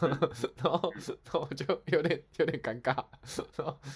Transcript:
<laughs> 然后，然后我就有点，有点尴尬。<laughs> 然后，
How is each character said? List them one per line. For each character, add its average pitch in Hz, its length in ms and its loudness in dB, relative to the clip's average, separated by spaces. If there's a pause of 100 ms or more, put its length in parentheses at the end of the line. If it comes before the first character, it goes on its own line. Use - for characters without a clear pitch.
<laughs> 135 560 0
然 127 80 -2
后， 170 260 4
然 - 420 -10
后 151 140 2
我 - 60 -8
就 139 120 -6 (200)
有 156 160 4
点， 165 220 2 (140)
有 160 100 4
点 - 120 -2
尴 117 220 -4
尬。 131 240 0 (160)
<laughs> - 340 -8
然 151 120 -4
后， 143 120 -8 (160)